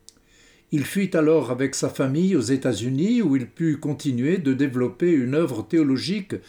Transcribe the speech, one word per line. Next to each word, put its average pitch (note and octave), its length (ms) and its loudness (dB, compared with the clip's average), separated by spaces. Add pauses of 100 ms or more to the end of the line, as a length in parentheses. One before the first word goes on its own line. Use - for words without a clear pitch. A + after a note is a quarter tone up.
(720)
Il C#3+ 140 -2
fuit F#3+ 280 -2
alors D3+ 380 4
avec C3+ 220 -2
sa C3+ 160 -4
famille D#3+ 460 0
aux C3 60 2
États-Unis C3+ 800 0
où C#3+ 140 2
il A#2+ 120 -2
put D#3 320 -2
continuer C#3+ 580 -2
de C3+ 160 0
développer B2+ 580 0
une C3 240 2
œuvre C3 280 0
théologique D3+ 720 0 (140)